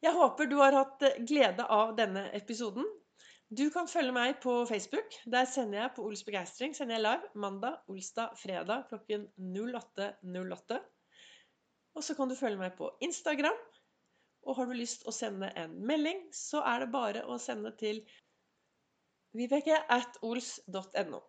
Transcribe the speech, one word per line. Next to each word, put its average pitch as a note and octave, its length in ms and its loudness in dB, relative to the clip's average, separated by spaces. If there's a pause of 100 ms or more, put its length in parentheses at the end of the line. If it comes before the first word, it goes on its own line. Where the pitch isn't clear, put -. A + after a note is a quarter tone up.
Jeg E4+ 80 8
håper D4 380 6
du C#4+ 100 2
har C#4 160 10
hatt, C4+ 260 2
eh, C4+ 220 6
glede A#3 400 4
av A3 320 4
denne G3 300 2 (100)
episoden. A3 480 -4 (640)
Du C4+ 240 2
kan F4 160 -2
følge C#4+ 240 2
meg B3 300 2
på A#3+ 260 2
Facebook. A3+ 560 -4
Der B3 240 4
sender G#3+ 320 -2
jeg B3+ 160 -2
på A3+ 80 -8
Ols G#3 180 -6
Begeistring, G#3 540 -6
sender A#3 220 -4
jeg A3 80 0
live D4+ 280 0
mandag, G#3 440 -4 (100)
onsdag, G3 480 -8
fredag F#3+ 540 -4
klokken G#3 380 -6 (100)
null F#3+ 360 -6
åtte G3+ 480 -8
null F#3 300 -6
åtte. A3+ 280 -6 (1160)
Og D#4 80 -8
så D#4 120 -4
kan C4 120 0
du B3+ 80 -4
følge G#3+ 220 -2
meg F#3 180 -6
på D#3 140 -6 (100)
Instagram. D4+ 560 0 (880)
Og C4+ 120 -4
har B3+ 100 -2
du B3 100 -6
lyst A#3 320 -8
å A3+ 60 -8
sende G3 420 -6
en E3 220 -10 (100)
melding, D#4+ 440 -2
så - 360 -6
er A#3+ 120 2
det B3+ 120 -6
bare A#3 320 -2
å B3 160 -6
sende A3 380 -6
til A3 240 -4 (1300)
vibeke C#4 460 2 (100)
at B3 340 2
ols A#3+ 360 -4 (100)
dot F#3+ 320 -8
N E3 140 -4
O. - 140 -12